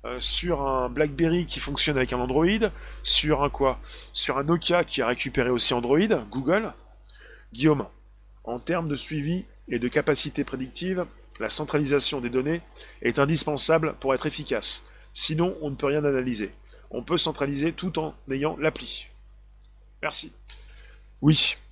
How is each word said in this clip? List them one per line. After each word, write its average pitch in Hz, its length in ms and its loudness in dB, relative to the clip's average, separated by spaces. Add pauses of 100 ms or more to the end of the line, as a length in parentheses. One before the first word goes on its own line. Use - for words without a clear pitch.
euh, 123 160 -6
sur 156 440 -2
un 131 260 0
BlackBerry 156 560 2
qui - 120 -6
fonctionne 147 380 0
avec 127 160 2
un 123 60 -2
Android, 127 260 2 (580)
sur 151 400 4
un 143 60 2
quoi ? 135 320 2 (320)
Sur - 240 0
un 143 80 -2
Nokia 170 400 2
qui - 160 -4
a 117 80 2
récupéré 123 400 0
aussi 123 240 4
Android, 123 260 2 (320)
Google. 160 420 0 (800)
Guillaume, 135 340 2 (580)
en 117 160 -6
termes 170 260 -4
de 143 100 -2
suivi 156 480 -4 (240)
et 120 120 -2
de 120 80 -2
capacité 147 560 0
prédictive, 175 640 -6 (340)
la 110 80 -2
centralisation 143 720 0
des 120 100 -4
données 139 300 0 (420)
est 117 160 0
indispensable 151 800 2
pour 135 160 0
être 127 120 -2
efficace. - 580 -4 (300)
Sinon, 170 480 0
on 147 80 -4
ne 139 40 -6
peut 143 120 -4
rien 147 180 2
analyser. 127 480 0 (380)
On 120 120 -6
peut 156 140 0
centraliser 143 560 0
tout 170 260 -6
en 156 160 -6 (160)
ayant 139 300 -2
l'appli. - 480 -4 (960)
Merci. - 300 -2 (880)
Oui. 147 340 6 (160)